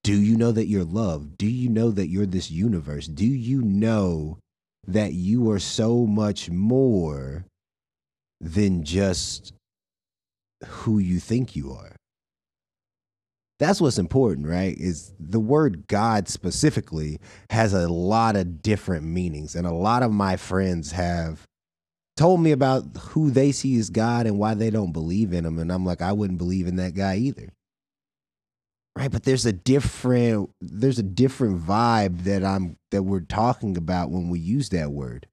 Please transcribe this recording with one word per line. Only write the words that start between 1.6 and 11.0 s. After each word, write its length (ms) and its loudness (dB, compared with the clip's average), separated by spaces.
know 200 2
that 180 0
you're 200 0
this 240 -4
universe? 560 -2
Do 180 -2
you 380 0
know 720 0
that 280 0
you 360 2
are 80 2
so 480 0
much 460 -2
more 960 0
than 440 0
just 680 -2
who 320 -2
you 200 0